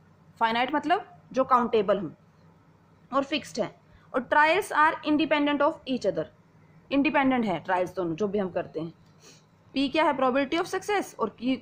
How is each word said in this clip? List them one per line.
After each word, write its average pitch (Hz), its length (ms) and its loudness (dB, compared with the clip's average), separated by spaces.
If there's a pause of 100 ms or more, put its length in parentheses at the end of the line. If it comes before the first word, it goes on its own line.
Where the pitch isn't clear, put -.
(420)
Finite 240 340 0
मतलब 320 300 0 (280)
जो 254 120 2
countable 226 540 4
हों 165 100 -6 (1000)
और 269 120 0
fixed - 360 -6
हैं। 320 100 -4 (440)
और 254 200 -4
trials 320 420 4
are 311 180 4 (120)
independent 294 560 0
of 311 180 2 (120)
each 247 140 -4
other, 165 200 0 (680)
Independent 262 540 2
है 170 140 -2
trials 180 360 -2
दोनों 170 200 -4
जो 208 120 -2
भी 196 120 -2
हम 185 120 -2
करते 160 280 -6
हैं। 165 140 -8 (800)
P 269 180 -2
क्या 320 120 2
है? 302 140 2
Probability 269 440 0
of 359 80 -6
success, 381 460 -4
और 214 260 -6
Q, 254 200 -2